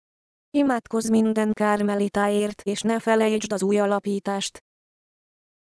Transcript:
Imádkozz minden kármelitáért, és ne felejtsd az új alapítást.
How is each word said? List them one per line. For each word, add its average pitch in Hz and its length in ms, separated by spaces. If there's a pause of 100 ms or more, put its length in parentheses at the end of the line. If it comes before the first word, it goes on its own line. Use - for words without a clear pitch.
(500)
Imádkozz 240 580
minden 220 440
kármelitáért, 208 1080
és 202 180
ne 226 180
felejtsd 220 540
az 190 100
új 202 160
alapítást. 196 840 (1000)